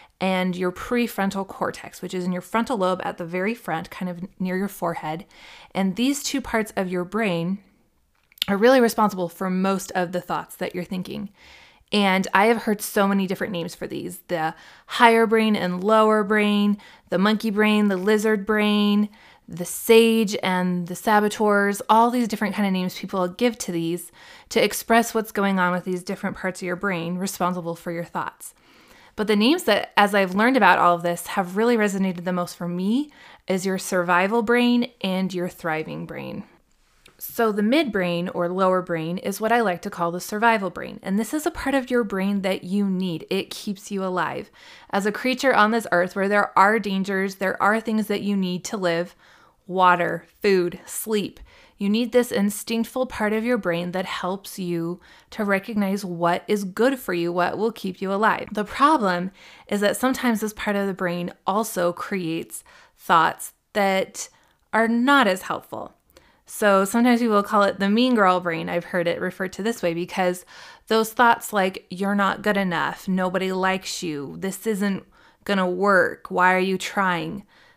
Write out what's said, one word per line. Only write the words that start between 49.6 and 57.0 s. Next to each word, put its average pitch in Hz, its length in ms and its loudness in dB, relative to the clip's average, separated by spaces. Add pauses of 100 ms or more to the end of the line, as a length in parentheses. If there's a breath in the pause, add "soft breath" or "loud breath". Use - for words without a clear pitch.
water, 175 560 2 (160)
food, 180 440 2
sleep. - 540 -4 (400 soft breath)
You 202 100 -2
need 233 220 0
this 247 220 2
instinctful 226 760 -2
part 214 260 -2
of 220 120 -2
your 247 120 0
brain 175 360 -2
that 185 120 -4
helps - 540 -8
you 175 400 -4 (320 loud breath)
to 220 140 -6
recognize 202 600 0
what 175 440 0
is 208 160 0
good 240 340 0
for 185 160 -6